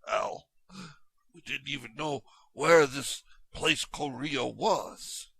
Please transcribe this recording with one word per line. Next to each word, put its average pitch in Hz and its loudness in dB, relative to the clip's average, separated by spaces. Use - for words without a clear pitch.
hell, 104 -4
we 170 -20
didn't 139 -10
even 139 -10
know 147 -4
where 156 8
this 135 -6
place 151 0
Korea 135 -4
was. 123 -2